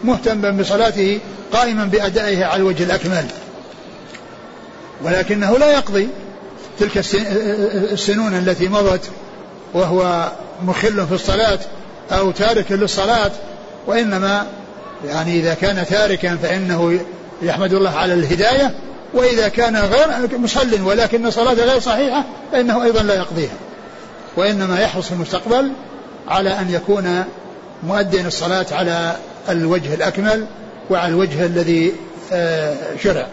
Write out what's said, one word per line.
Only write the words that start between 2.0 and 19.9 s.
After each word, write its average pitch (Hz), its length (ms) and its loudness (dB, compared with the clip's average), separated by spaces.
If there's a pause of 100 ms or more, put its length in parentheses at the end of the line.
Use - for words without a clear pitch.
على 175 140 0
الوجه 185 220 2
الأكمل، 175 440 0 (1800)
ولكنه 202 560 2
لا 294 140 8
يقضي 214 360 2 (720)
تلك 208 200 2
الس-، - 160 -2 (800)
السنون 208 420 0
التي 180 340 2
مضت 196 420 2 (640)
وهو 175 580 2 (320)
مخل 190 420 0
في 160 80 0
الصلاة 196 440 2 (520)
أو 190 200 2
تارك 214 420 2
للصلاة، 202 600 2 (540)
وإنما 202 600 0 (600)
يعني 165 340 0
إذا 160 140 2
كان 190 320 0
تاركا 190 500 2
فإنه 175 640 2 (420)
يحمد 175 300 0
الله 190 180 4
على 170 240 0
الهداية، 196 600 2 (400)
وإذا 240 340 2
كان 226 280 2
غير 247 600 2